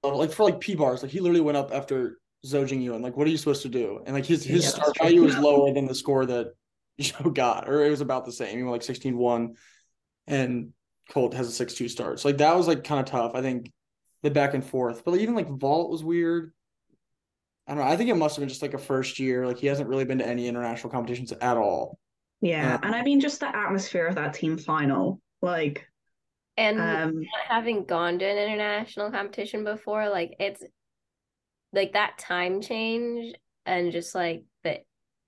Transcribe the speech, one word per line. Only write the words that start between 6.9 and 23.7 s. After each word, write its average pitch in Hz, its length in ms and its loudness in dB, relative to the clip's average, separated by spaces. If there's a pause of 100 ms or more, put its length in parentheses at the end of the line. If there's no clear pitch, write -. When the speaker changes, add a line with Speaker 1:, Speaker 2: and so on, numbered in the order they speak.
Speaker 1:
Zhou 143 320 -2
got, 127 340 0
or 147 160 4
it 147 60 6
was 147 120 0
about 131 240 -2
the 123 60 -12
same. 107 240 -6
He 123 80 -4
went, 127 100 -2
like, 117 100 -4
sixteen 123 340 -4
one, 117 380 2 (720)
and 127 440 -2 (380)
Colt 123 240 0
has 123 140 -4
a 117 40 -8
six 123 220 -6
two 120 160 -6
start. - 300 -6
So, 143 100 0
like, 143 80 2
that 151 180 6
was, 180 120 4
like, 156 160 2
kinda 143 200 0
tough. 120 300 -2
I 131 80 -2
think 127 320 -4 (480)
the 147 80 2
back 139 240 2
and 131 100 -2
forth. 123 400 -2
But, 170 80 -2
like, 180 100 4
even, 226 120 0
like, 196 160 -2
vault 143 400 0
was 165 140 -6
weird. 170 500 0 (1120)
I - 80 -10
don't 147 100 -2
know. 135 80 4
I 165 60 2
think 233 140 2
it 208 40 4
must 151 200 2
have 147 60 -6
been 139 80 -4
just, 131 120 -10
like, 139 140 -6
a - 20 -6
first 131 400 -2
year. 127 300 0
Like, 123 100 -2
he 139 100 0
hasn't 139 220 0
really 131 160 0
been 131 140 0
to 107 80 -2
any 120 200 -2
international 120 440 -6
competitions 123 400 -4
at 123 260 0
all. 95 420 -2 (400)
Speaker 2:
Yeah, 156 360 0
Speaker 1:
Um, - 80 -2
Speaker 2:
and 214 120 -2
I 240 60 -4
mean, 277 180 4
just 285 200 -2
the - 140 -6
atmosphere 190 520 -2